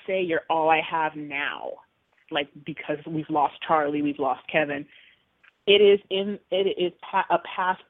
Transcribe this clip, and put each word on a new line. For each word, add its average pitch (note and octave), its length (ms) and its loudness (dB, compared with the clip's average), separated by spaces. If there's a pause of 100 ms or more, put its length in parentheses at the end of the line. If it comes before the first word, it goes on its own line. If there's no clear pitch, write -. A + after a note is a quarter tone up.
say, F#3+ 160 -2
"You're E3 260 -2
all D#3+ 220 2
I D#3 100 4 (100)
have D#3 260 -2
now," C#3+ 560 -8 (580)
like, D3 180 -2 (160)
because D3+ 420 -8
we've D#3 220 -6
lost D3 260 0 (120)
Charlie, D3 360 0
we've C#3+ 160 -2
lost C3 320 -2
Kevin. D3 360 -2 (800)
It G3+ 160 8
is G3+ 260 8
in, G3 300 -4 (120)
it F#3 320 0
is F3 100 0 (100)
pa-, G3 260 -2
a E3+ 100 2 (160)
past, F#3 360 -2